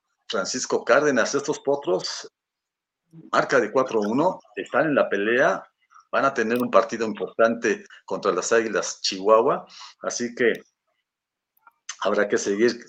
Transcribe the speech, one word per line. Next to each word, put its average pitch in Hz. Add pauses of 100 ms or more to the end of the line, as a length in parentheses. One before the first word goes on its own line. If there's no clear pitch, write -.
(280)
Francisco 113
Cárdenas. 131
Estos 143
Potros, 160 (1000)
marca -
de 107
cuatro 127
uno, 131 (180)
están 123
en 143
la 110
pelea, 120 (460)
van 120
a 135
tener 117
un 120
partido 110
importante 113 (180)
contra 98
las 90
Águilas 110
Chihuahua, 110 (360)
así 120
que 117 (1500)
habrá 101
que 120
seguir 113 (120)